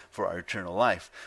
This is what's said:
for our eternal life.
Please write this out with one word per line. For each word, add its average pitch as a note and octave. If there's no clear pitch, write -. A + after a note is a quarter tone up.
for G2+
our F2
eternal F2+
life. G#2